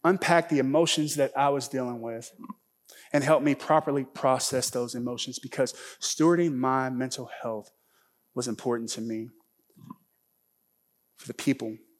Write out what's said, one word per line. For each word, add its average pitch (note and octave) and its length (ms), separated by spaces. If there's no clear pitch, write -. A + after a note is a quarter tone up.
unpack E3+ 440
the D3 120
emotions D3+ 560
that C3+ 200
I C#3+ 120
was C#3+ 180
dealing B2 340
with A#2 300
and C#3+ 120
help D3+ 180
me C#3+ 140
properly D3 480
process C3 640
those A#2+ 240
emotions, A#2+ 460
because - 320
stewarding E3+ 540
my C3 360
mental B2+ 380
health A2 300
was B2 100
important A#2 440
to A2+ 100
me A2+ 300
for - 100
the - 80
people A#2 420